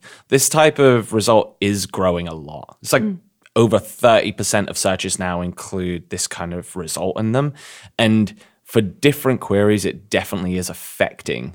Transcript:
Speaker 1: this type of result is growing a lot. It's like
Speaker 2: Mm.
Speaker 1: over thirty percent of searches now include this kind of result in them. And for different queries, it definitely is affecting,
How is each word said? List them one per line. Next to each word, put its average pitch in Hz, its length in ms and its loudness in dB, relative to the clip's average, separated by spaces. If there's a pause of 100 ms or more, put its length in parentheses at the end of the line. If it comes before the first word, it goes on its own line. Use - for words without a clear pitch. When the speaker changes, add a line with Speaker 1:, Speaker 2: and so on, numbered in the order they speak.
(280)
Speaker 1:
this 135 200 2
type 156 300 4
of 123 360 4
result 110 460 2
is 101 260 -2
growing 87 420 -2
a 80 60 -10
lot. 73 480 -16
It's - 100 -8
like 247 100 4
Speaker 2:
Mm. 202 160 -4 (380)
Speaker 1:
over 110 240 4
thirty 110 520 2
percent 104 360 -2
of - 100 -8
searches 95 400 -2
now 90 220 -4
include 90 680 -8
this - 180 -6
kind 87 260 -10
of 87 220 -12
result 90 420 -6
in 110 140 -2
them. 139 220 0 (440)
And 110 360 2 (300)
for - 160 0
different 117 600 0
queries, 104 440 2
it - 260 -8
definitely 92 480 -2
is 90 100 -4
affecting, 87 880 -6